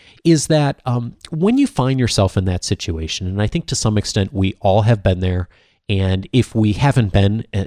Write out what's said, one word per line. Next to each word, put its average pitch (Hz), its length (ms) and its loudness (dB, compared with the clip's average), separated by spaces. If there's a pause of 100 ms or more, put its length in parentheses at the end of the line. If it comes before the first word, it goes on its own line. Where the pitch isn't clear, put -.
(240)
is 160 240 4
that, 147 380 0
um, 120 280 -4 (160)
when 196 280 0
you 285 100 2
find 131 320 -2
yourself 107 360 0
in 95 100 0
that 90 180 -2
situation, 82 640 -6
and 98 120 -4
I 104 60 0
think 165 200 -4
to - 100 -6
some 107 200 0
extent 98 360 -2
we 95 280 -2
all 101 220 2
have 107 220 2
been 92 160 2
there, 90 280 -2 (400)
and 95 440 0
if 123 220 0
we 110 180 2
haven't 123 400 2
been, 101 320 2 (100)
uh, 98 120 -2